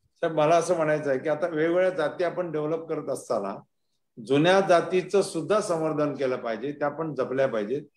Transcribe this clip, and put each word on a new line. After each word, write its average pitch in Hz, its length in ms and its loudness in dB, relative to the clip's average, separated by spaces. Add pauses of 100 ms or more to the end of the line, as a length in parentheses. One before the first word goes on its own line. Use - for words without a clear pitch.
(220)
साहेब 160 140 -2
मला 156 200 4
असं 170 200 2
म्हणायचं 151 340 0
आहे 131 80 2
की 147 100 -4
आता 151 180 0
वेगवेगळ्या 170 440 2
जाती 160 340 -2
आपण 170 280 -4
develop 156 360 -4
करत 151 200 -6
असताना 117 480 -4 (680)
जुन्या 160 340 4
जातीचं 180 600 2
सुद्धा 170 380 0
संवर्धन 156 540 -2
केलं 127 220 -2
पाहिजे, 120 360 -6
त्या 147 160 -2
आपण 151 260 -6
जपल्या 131 340 0
पाहिजेत. 113 340 -2 (140)